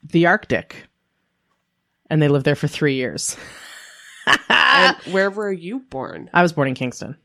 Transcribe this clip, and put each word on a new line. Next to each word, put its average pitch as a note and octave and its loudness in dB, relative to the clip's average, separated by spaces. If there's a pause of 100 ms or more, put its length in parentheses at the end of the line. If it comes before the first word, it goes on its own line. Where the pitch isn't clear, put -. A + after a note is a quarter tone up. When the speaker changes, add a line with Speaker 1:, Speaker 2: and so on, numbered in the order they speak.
Speaker 1:
the E3+ 2
Arctic. - -2 (1300)
And D#3 2
they D3 4
lived C#3+ 2
there D3 4
for D3+ -2
three C#3+ 0
years. B2+ -4 (920)
<laughs> - - (220)
Speaker 2:
And C4+ 4 (160)
where F#3+ 2
were G3+ -4
you F#3 -8
born? C3 -10
Speaker 1:
I F3 4
was E3+ 2
born C#3+ 0
in B2+ -4
Kingston. B2+ -8